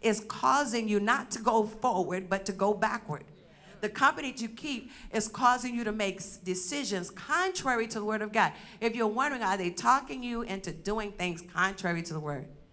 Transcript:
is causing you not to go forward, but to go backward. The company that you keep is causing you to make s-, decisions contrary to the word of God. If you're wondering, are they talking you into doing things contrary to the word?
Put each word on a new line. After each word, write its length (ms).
is 200
causing 640
you 120
not 300
to 100
go 240
forward, 640
but 160
to 80
go 220
backward. 500
The 80
company 420
that 100
you 80
keep 420
is 140
causing 480
you 80
to 80
make 260
s-, 200
decisions 760
contrary 760
to 140
the 60
word 180
of 80
God. 200
If 160
you're 100
wondering, 380
are 140
they 120
talking 540
you 180
into 300
doing 400
things 320
contrary 480
to 120
the 60
word? 280